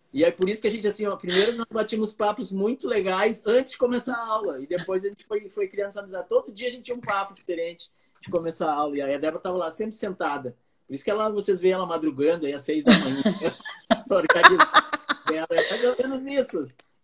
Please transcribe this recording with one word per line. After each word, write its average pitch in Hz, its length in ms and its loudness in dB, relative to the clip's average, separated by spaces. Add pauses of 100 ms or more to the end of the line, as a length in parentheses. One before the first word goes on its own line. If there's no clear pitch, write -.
(120)
E 143 120 2
é 170 60 6
por 185 180 -2
isso 214 120 -4
que - 60 0
a 208 40 0
gente, 214 160 -4
assim, 208 200 -2
ó, 196 80 -2
primeiro 190 420 0
nós 226 140 -6
batimos 214 420 -4
papos 208 380 -2
muito 202 380 -2
legais 202 580 0
antes 247 260 2
de - 60 -16
começar 247 360 -2
a 233 120 -6
aula. 208 340 -4
E 139 60 -14
depois 180 380 -4
a 202 40 -2
gente 202 160 -18
foi, 208 240 -6
foi 196 200 -6
criando 202 200 -6
essa 202 120 -14
amizade. 185 280 -10
Todo 254 240 0
dia 214 160 -6
a - 20 -8
gente 240 140 -12
tinha 240 120 -12
um 247 40 -14
papo 196 340 -4
diferente 170 540 -8 (320)
de - 100 -20
começar 165 380 -4
a 151 60 0
aula. 147 220 -2
E 143 60 -2
aí 139 120 -2
a 143 40 -4
Débora 156 220 -4
tava 180 160 -6
lá 165 140 -4
sempre 214 260 -8
sentada. 147 600 -6 (320)
Por - 60 -12
isso 139 100 -10
que 214 60 -2
ela, 214 200 0
vocês 196 300 0
veem 185 140 4
ela 185 120 -4
madrugando 156 600 0
aí 139 60 -2
às - 100 -8
seis 156 220 -2
da 247 80 10
manhã. 139 300 4
<laughs> - 880 -2
Organizando 180 1160 6
dela. 320 240 -2
É - 200 2
mais 233 140 -2
ou 247 140 2
menos 262 280 -4
isso. 247 420 -2 (360)